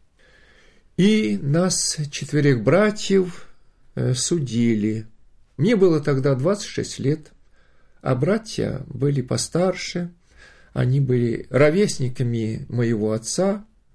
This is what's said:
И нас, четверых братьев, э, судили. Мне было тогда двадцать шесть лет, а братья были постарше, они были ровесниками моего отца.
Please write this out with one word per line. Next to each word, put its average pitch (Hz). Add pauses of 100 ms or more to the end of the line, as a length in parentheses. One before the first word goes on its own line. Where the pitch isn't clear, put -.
(960)
И 208
нас, 170 (140)
четверых 143
братьев, 190 (480)
э, 127
судили. 113 (520)
Мне 208
было 180
тогда 139
двадцать 151
шесть -
лет, 147 (680)
а 131
братья 147
были 139
постарше, 175 (640)
они 131
были 123
ровесниками 127
моего 113
отца. 190 (300)